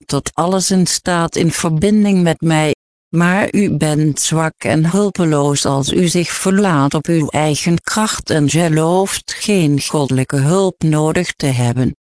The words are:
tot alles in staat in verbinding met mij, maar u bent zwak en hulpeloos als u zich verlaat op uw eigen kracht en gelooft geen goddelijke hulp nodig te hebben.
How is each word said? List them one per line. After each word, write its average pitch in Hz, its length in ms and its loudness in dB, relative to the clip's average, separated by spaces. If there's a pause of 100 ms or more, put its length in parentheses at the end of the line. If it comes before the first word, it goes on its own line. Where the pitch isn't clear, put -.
tot - 280 -4
alles 180 380 -2
in 185 160 2
staat 170 480 -2
in 160 160 0
verbinding 196 720 2
met 160 180 0
mij, 156 320 0 (420)
maar 180 380 0
u 180 240 0
bent 151 420 0
zwak 160 380 -2
en 156 340 0
hulpeloos 160 760 0
als 139 260 -2
u 180 160 2
zich 170 240 -2
verlaat 190 640 0
op 156 140 -2
uw 165 200 0
eigen 156 540 0
kracht - 480 -4
en 147 200 2
gelooft 165 840 0
geen 156 480 0
goddelijke 131 540 -2
hulp 175 480 0
nodig 156 500 0
te - 120 -6
hebben. 123 580 0